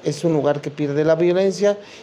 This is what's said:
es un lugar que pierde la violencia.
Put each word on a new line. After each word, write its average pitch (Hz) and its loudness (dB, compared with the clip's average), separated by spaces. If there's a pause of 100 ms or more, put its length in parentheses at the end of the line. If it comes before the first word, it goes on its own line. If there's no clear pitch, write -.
es 156 -4
un 165 2
lugar 143 0
que 147 -10
pierde 143 -2
la 160 4
violencia. 185 2 (260)